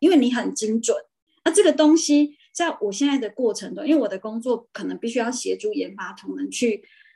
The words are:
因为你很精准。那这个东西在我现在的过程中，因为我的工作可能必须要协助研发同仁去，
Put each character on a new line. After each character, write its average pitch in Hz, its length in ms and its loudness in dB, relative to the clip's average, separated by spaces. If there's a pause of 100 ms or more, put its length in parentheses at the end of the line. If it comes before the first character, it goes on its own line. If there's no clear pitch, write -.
因 320 100 4
为 349 60 6
你 247 160 4
很 233 200 -2
精 220 300 -2
准。 - 140 0 (480)
那 339 60 2
这 381 120 6
个 330 100 6
东 302 240 6
西 294 400 2 (160)
在 339 280 -4
我 202 120 -4
现 277 160 0
在 277 80 2
的 220 140 -4
过 247 240 -2
程 160 200 -12
中， 202 120 -10
因 294 80 4
为 285 80 4
我 208 60 -2
的 190 100 -6
工 220 220 -10
作 233 320 -4
可 202 120 -12
能 185 140 -6
必 233 100 -6
须 240 120 -2
要 233 100 -2
协 190 260 -4
助 208 160 -6
研 185 220 -8
发 - 180 -14
同 - 240 -12
仁 - 140 -8
去， 226 320 -4 (340)